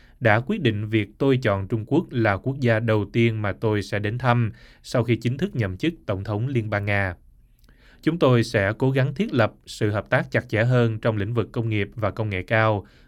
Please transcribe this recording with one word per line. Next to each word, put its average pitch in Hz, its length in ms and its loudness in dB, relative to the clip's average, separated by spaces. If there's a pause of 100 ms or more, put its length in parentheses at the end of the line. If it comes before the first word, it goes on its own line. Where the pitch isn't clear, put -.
(200)
đã 110 200 4
quyết 196 220 -4
định 107 280 0
việc 107 280 0
tôi 139 240 2
chọn 98 260 0
Trung 110 200 -4
Quốc - 240 0
là 110 260 2
quốc 131 220 -6
gia 117 200 2
đầu 107 340 0
tiên 117 280 2
mà 101 100 -2
tôi 104 300 -2
sẽ 101 180 -4
đến 104 180 -4
thăm 120 340 2 (320)
sau 117 200 0
khi 117 120 2
chính 123 220 -2
thức 196 180 -2
nhậm 98 220 -2
chức 165 160 -2 (120)
Tổng 98 180 -4
thống 107 240 -4
Liên 117 220 -2
bang 104 160 -2
Nga. 101 300 0 (840)
Chúng 165 180 0
tôi 123 240 6
sẽ 104 340 0
cố 135 140 0
gắng 131 220 0
thiết 208 200 -4
lập 110 200 2 (120)
sự 107 260 -2
hợp 104 180 -4
tác 139 220 -2
chặt - 180 -2
chẽ 107 140 2
hơn 120 360 2
trong 110 180 -2
lĩnh 104 160 -4
vực 113 180 -2
công 113 180 -4
nghiệp 104 260 0
và 101 160 -2
công 107 180 -4
nghệ 92 140 -4
cao, 110 420 2 (220)